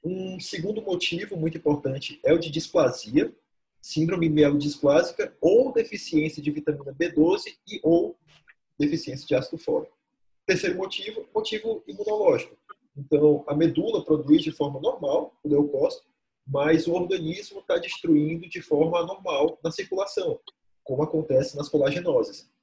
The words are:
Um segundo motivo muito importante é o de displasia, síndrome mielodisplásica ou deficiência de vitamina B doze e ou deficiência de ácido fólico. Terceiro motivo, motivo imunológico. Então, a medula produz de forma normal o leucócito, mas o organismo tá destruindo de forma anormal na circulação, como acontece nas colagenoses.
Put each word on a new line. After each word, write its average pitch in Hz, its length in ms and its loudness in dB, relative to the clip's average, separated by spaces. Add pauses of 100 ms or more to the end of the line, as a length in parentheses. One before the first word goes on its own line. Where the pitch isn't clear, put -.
Um 185 360 -6
segundo 202 420 -6
motivo 185 560 -4
muito 160 200 -2
importante 143 680 -2
é 143 80 6
o 170 60 4
de - 100 -6
displasia, 147 840 0 (480)
síndrome 165 480 0
mielodisplásica 147 1080 2
ou 240 320 4
deficiência 156 720 -2
de 147 80 -2
vitamina 147 400 -4
B 160 180 -2
doze 170 480 2 (100)
e - 160 -12
ou 170 340 2 (600)
deficiência 147 480 -4
de 139 100 0
ácido 131 220 -2
fólico. - 400 -4 (480)
Terceiro 180 300 0
motivo, 202 580 -8
motivo 214 540 -4
imunológico. 202 680 0 (400)
Então, 147 500 4
a 143 80 -2
medula - 480 0
produz 151 400 4
de 156 80 -4
forma 139 280 -4
normal 160 540 -2 (100)
o 147 60 -4
leucócito, 143 540 2 (420)
mas 147 420 2
o 170 60 0
organismo 175 680 -4
tá 175 160 -2
destruindo 165 720 0
de 175 120 -10
forma 165 380 2
anormal 165 640 -2
na - 80 -4
circulação, 185 680 -4 (440)
como 135 200 -2
acontece 156 520 0
nas 143 140 -8
colagenoses. 143 800 0 (140)